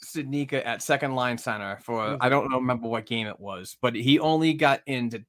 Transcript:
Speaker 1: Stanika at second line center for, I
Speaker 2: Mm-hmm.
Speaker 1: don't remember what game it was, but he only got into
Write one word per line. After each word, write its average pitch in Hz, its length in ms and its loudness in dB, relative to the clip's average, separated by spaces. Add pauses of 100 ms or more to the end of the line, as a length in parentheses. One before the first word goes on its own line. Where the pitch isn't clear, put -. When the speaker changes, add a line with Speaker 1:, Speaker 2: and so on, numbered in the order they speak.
Speaker 1:
Stanika 139 600 -4
at 113 180 -4
second 139 320 0
line 123 220 0
center 104 440 -6
for, 117 220 -4
I 107 60 -2
Speaker 2:
Mm-hmm. 127 200 2
Speaker 1:
don't 131 240 4
remember 127 340 0
what 113 200 -4
game 113 180 -2
it 104 140 -8
was, 95 420 -10
but 120 140 2
he 131 240 6
only 160 340 2
got 143 320 2
into 120 440 -4